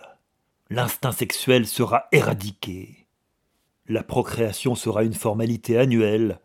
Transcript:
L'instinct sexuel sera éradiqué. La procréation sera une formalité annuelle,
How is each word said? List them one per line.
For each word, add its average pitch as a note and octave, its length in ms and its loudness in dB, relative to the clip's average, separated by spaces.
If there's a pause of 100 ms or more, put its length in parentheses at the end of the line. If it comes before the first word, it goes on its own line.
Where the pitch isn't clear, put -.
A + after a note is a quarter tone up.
(680)
L'instinct B2 420 -2
sexuel A#2+ 540 2
sera A#2+ 460 0
éradiqué. G2+ 960 -2 (800)
La A2 160 -2
procréation A#2 720 -2
sera G#2+ 280 -2
une A2+ 100 0
formalité A2+ 680 -2
annuelle, A2 640 2